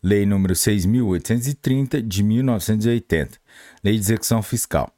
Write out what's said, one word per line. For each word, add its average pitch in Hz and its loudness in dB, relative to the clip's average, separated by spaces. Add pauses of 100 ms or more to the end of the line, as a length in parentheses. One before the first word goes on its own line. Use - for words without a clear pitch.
Lei 101 2
número 95 2
seis 104 0
mil 113 2
oitocentos 117 -2
e 147 -4
trinta, 135 -2
de 101 -2
mil 110 2
novecentos 107 0
e - 2
oitenta. 85 -2 (460)
Lei 101 2
de 110 -2
execução 110 0
fiscal. - -4